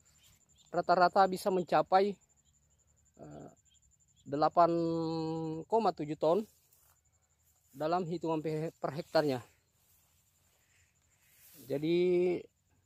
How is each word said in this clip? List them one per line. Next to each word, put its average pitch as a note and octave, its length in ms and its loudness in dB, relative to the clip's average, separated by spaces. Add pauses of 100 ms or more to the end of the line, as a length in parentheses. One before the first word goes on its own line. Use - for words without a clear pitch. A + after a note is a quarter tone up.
(720)
Rata-rata F3+ 560 4
bisa F#3 240 -4
mencapai, F#3 640 2 (1040)
eh, D3 280 -18 (760)
delapan D#3 480 4 (960)
koma G#3+ 240 2
tujuh D3+ 240 -8
ton E3+ 260 2 (1300)
dalam D#3+ 380 -4
hitungan D#3+ 320 -4
pe-, D#3 400 -6
per D#3+ 160 -6
hektarnya. D3+ 480 -2 (2250)
Jadi, F3 720 0 (460)